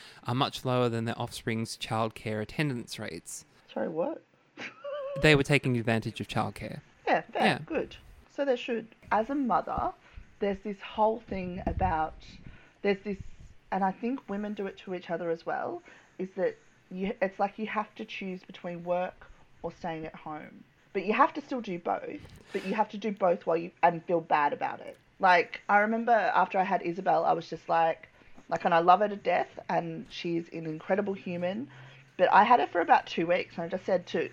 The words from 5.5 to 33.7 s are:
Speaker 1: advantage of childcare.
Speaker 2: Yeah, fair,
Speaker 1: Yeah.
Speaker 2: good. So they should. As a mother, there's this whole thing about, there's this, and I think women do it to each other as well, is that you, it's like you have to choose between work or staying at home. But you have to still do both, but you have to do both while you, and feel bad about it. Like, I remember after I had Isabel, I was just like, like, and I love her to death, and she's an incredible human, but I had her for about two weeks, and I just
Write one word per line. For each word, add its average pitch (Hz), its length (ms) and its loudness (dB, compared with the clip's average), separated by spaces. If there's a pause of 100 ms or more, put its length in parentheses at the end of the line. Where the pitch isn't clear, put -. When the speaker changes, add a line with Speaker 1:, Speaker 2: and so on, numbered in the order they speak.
Speaker 1:
advantage 113 440 -2
of 107 60 -8
childcare. 107 540 -6 (260)
Speaker 2:
Yeah, 202 140 2 (120)
fair, - 100 -2
Speaker 1:
Yeah. 190 220 2
Speaker 2:
good. - 300 -4 (400)
So 277 100 -2
they 262 120 2
should. 226 280 -6 (260)
As 226 200 2
a 285 40 -2
mother, 240 560 0 (480)
there's 196 240 0
this 202 180 -6
whole 220 460 0
thing 185 380 -8
about, 160 480 0 (720)
there's 196 200 4
this, 202 140 -4 (540)
and 196 120 0
I 190 80 2
think 240 280 -4 (100)
women 208 240 -4
do 202 140 -6
it 190 180 -10
to 190 80 -6
each 175 160 -8
other 170 220 -2
as 165 160 -4
well, 339 340 -4 (380)
is 190 160 -6
that 180 220 0 (340)
you, 190 200 -4 (120)
it's 190 160 -4
like 202 180 -2
you 220 80 -4
have 214 300 -6
to 220 100 -10
choose 190 380 -10
between 175 400 -10
work 180 420 -4 (380)
or 170 80 -6
staying 160 340 -8
at 156 80 -12
home. - 500 -14 (300)
But 185 120 -2
you 214 80 2
have 262 200 4
to 302 80 -8
still 254 200 -6
do 180 180 -6
both, - 400 -4 (340)
but 190 120 -4
you 196 100 -2
have 214 140 0
to 214 80 -12
do 208 140 -4
both 175 340 0
while 165 120 2
you, 170 140 -6 (100)
and 170 240 4
feel 170 160 2
bad 151 320 2
about - 280 -6
it. - 140 -16 (240)
Like, 180 480 4
I 202 120 6
remember 226 320 2
after 196 480 4
I 185 40 4
had 190 200 0
Isabel, 170 420 2
I 160 80 4
was 165 160 -4
just 165 180 -12
like, 165 420 2 (400)
like, - 160 -2
and 180 80 4
I 165 60 8
love 180 200 8
her 208 100 2
to 202 60 -6
death, 185 320 0 (220)
and 165 400 -2
she's 170 440 -4
an 165 140 -8
incredible 196 460 -2
human, 190 540 -6 (500)
but 185 140 6
I 196 120 10
had 240 160 8
her 359 80 2
for 339 140 0
about 302 260 4
two 170 180 -2
weeks, 175 300 0
and 170 100 -6
I - 40 -6
just 190 160 -6